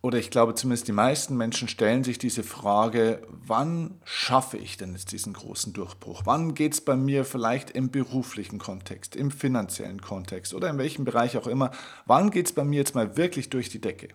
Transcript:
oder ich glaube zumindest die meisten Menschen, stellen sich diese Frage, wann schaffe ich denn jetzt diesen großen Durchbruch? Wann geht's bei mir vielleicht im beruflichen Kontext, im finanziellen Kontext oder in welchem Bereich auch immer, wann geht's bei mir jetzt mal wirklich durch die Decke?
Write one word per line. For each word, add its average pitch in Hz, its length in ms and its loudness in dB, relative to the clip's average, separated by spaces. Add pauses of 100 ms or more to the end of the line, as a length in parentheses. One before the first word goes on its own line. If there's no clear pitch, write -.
oder 123 160 2
ich 113 140 0
glaube 117 240 6
zumindest 120 320 0
die 110 60 -2
meisten 131 440 2
Menschen, 117 300 -2
stellen 117 380 2
sich 123 140 -2
diese 113 260 -2
Frage, 110 840 2
wann 165 760 -2
schaffe - 520 2
ich 101 200 -10
denn 92 160 -8
jetzt 92 180 -10
diesen 104 220 -6
großen - 400 -8
Durchbruch? 95 520 -10
Wann 156 300 2
geht's 156 260 0
bei 139 140 2
mir 135 300 2
vielleicht 123 480 -2
im 127 180 0
beruflichen 120 720 -4
Kontext, - 560 -10
im 139 160 0
finanziellen 104 680 -2
Kontext 92 540 -8
oder 175 160 -2
in 143 80 -2
welchem 143 260 -2
Bereich 120 320 2
auch 113 120 -2
immer, 127 240 2 (340)
wann 175 240 8
geht's 185 220 0
bei 147 100 0
mir 143 140 2
jetzt 139 180 2
mal 110 220 0
wirklich 151 340 0
durch 123 200 -2
die 107 100 -10
Decke? - 340 -6